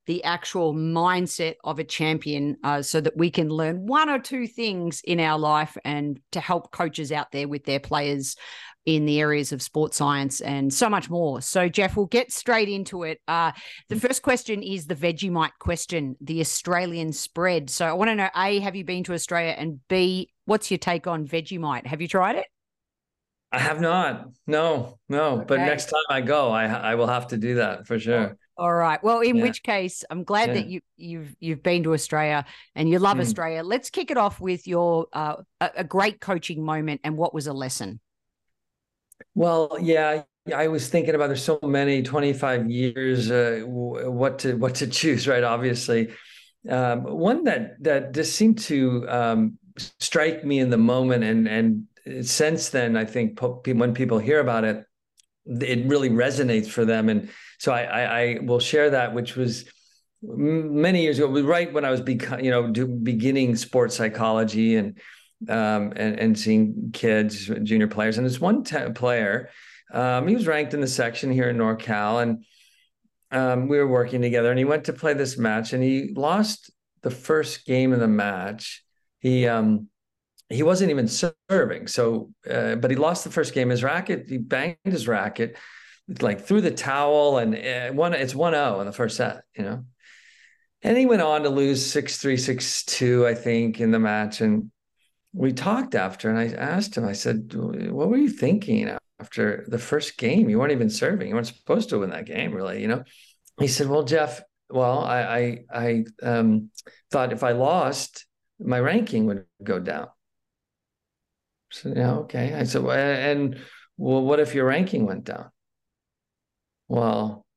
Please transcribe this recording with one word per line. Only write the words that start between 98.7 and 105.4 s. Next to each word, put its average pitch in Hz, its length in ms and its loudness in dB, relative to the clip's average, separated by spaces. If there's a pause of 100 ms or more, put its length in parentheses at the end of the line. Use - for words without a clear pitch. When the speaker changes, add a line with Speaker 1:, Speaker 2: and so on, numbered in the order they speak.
Speaker 2:
after 104 480 -4
the 120 100 -4
first - 400 -4
game? 131 320 4
You 107 80 4
weren't 143 140 2
even 117 180 2
serving. 151 380 -2
You 101 60 -6
weren't 117 120 -2
supposed - 440 -2
to 117 100 0
win 95 100 -2
that 80 160 -10
game, 135 260 -4
really, 95 300 -6
you 110 60 -2
know?" 127 160 -2 (540)
He 143 100 2
said, 139 200 0
"Well, 147 140 2
Jeff, 147 400 0 (260)
well, 127 300 2
I, 123 240 0
I, 120 360 -2 (140)